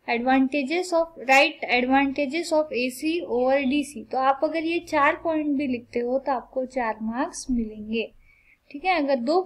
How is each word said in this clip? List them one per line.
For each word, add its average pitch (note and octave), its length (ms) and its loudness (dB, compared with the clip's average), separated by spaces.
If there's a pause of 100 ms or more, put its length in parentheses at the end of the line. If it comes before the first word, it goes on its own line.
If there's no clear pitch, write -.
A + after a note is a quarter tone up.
(100)
advantages C4+ 840 2
of, E4 120 2 (140)
write C4+ 440 4 (100)
advantages C#4 800 0
of D#4 220 2
A B3 140 0 (100)
C D#4+ 160 -2 (160)
over B3+ 300 2 (100)
D D4 140 0
C। A3 260 -12
तो B3 80 -2
आप C4+ 260 2
अगर D#4 200 -2
ये E4+ 140 -2 (100)
चार D#4 360 2
point D4+ 340 0
भी D4 80 0
लिखते A#3+ 340 -4
हो B3 180 -2
तो C4+ 140 -2
आपको B3+ 340 -4
चार A#3 360 -4
marks A#3+ 480 -4
मिलेंगे, G#3+ 600 -4 (600)
ठीक C#4+ 140 -12
है। F4+ 180 2
अगर C#4 140 2
दो C#4 300 2